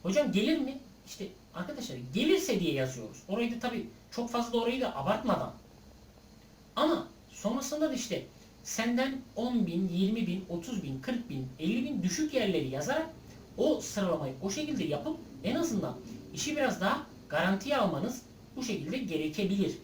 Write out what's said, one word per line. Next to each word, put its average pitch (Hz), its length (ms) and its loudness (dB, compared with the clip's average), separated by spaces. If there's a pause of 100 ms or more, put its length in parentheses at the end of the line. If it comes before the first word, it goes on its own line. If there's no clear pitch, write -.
"Hocam 214 280 4
gelir 262 260 4
mi?" 269 200 -2 (300)
İşte - 200 -8 (260)
arkadaşlar 175 440 -6 (160)
gelirse 269 460 4
diye 156 140 2
yazıyoruz. 127 440 -2 (100)
Orayı 233 280 0
da - 40 -6
tabii 240 280 -4 (240)
çok 233 180 -4
fazla 233 240 0
da 240 40 4
orayı 240 240 2
da 220 140 0
abartmadan. - 580 0 (1200)
Ama 320 320 4 (240)
sonrasında 277 580 0
da 262 40 -2
işte - 320 -4 (380)
senden 240 580 0 (140)
on 233 320 2
bin, 180 200 0
yirmi 190 400 2
bin, 180 220 -2
otuz 175 340 -4
bin, 135 180 -6
kırk 240 280 -4
bin, 131 180 -4 (120)
elli 214 240 2
bin 220 200 -2
düşük 302 300 0
yerleri 180 360 2
yazarak 269 400 0 (480)
o 240 240 4
sıralamayı 151 600 0
o 196 80 -2
şekilde 294 340 -2
yapıp 147 340 -2 (260)
en 226 120 0
azından 277 420 0 (360)
işi 294 240 -2
biraz 240 240 2
daha 262 240 2 (240)
garantiye 196 480 2
almanız 208 440 0 (340)
bu 254 80 -4
şekilde 196 340 -2
gerekebilir. 180 880 0